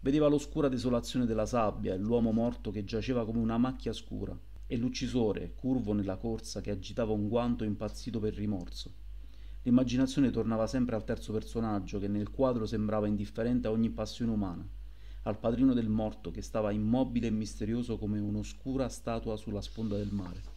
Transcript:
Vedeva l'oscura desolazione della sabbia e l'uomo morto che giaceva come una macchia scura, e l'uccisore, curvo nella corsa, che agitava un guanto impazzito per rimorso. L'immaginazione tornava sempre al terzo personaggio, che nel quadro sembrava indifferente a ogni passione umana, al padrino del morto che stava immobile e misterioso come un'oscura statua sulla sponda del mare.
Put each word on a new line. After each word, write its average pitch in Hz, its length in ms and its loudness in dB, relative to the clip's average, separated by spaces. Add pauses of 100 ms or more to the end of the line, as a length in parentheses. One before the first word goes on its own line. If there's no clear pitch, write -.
Vedeva 147 280 4
l'oscura 147 420 2
desolazione 123 560 2
della 110 180 2
sabbia 104 480 0
e 95 60 0
l'uomo 113 340 4
morto 117 380 2
che 101 140 -4
giaceva 107 420 0
come 113 140 0
una 113 180 2
macchia 120 340 0
scura, - 420 -6 (300)
e 127 140 -2
l'uccisore, 117 760 0
curvo 123 380 0
nella 95 240 0
corsa, 113 460 -4
che 104 80 -4
agitava 104 420 -2
un 104 160 2
guanto 117 340 2
impazzito 107 560 -4
per 107 160 0
rimorso. 101 560 -4 (720)
L'immaginazione 127 680 4
tornava 110 360 2
sempre 123 300 0
al 104 80 -2
terzo - 260 -4
personaggio, 107 680 -2
che 98 100 -2
nel 101 220 0
quadro 127 340 2
sembrava 107 420 0
indifferente 110 600 0
a 107 40 2
ogni 113 200 4
passione 113 400 -2
umana, 98 360 -2 (580)
al 104 140 -2
padrino 120 360 4
del 113 160 2
morto 107 400 0
che 104 100 -8
stava 107 320 0
immobile 117 540 2
e 113 40 0
misterioso 110 680 -2
come 104 200 0
un'oscura 107 680 -2
statua 113 480 -4
sulla 101 240 -4
sponda 104 380 -4
del 104 120 -2
mare. 92 300 -4 (160)